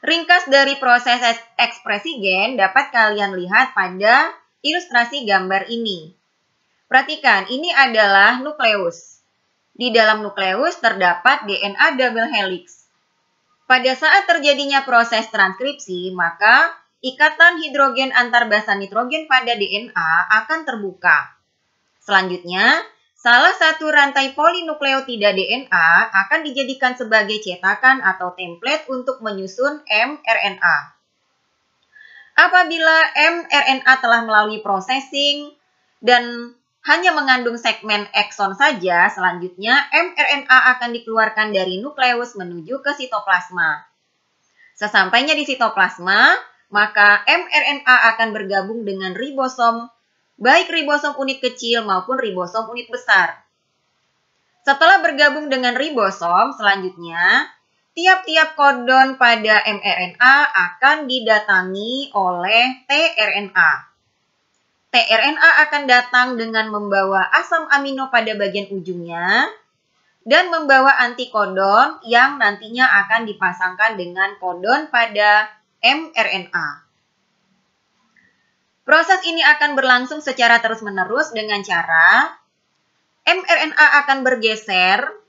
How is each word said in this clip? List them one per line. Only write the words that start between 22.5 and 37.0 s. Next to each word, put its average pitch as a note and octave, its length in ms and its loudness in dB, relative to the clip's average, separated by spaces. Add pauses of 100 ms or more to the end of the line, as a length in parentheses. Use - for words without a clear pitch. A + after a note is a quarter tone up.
salah C4+ 400 4
satu D#4 320 0
rantai C#4 480 2
polinukleotida C#4 960 -2
D F#3 80 -2 (160)
N C4 160 -10
A F3 400 4 (140)
akan D#4 180 -2
dijadikan C4 480 -4
sebagai G#3+ 480 -2
cetakan G#3 640 0
atau F#3 320 -2
template F#3 560 -6
untuk B3+ 320 -8
menyusun A3 640 -6
M A#3+ 320 -2
R A3+ 180 -2 (140)
N F#3 80 -14
A. E3 160 2 (1700)
Apabila E4 520 2 (200)
M E4 320 0
R C#4+ 240 2
N C4 160 -2
A C4 160 2
telah A#3 240 2
melalui G#3+ 320 0
processing C#4 880 -4 (560)
dan A#3+ 480 0 (300)
hanya E4+ 320 2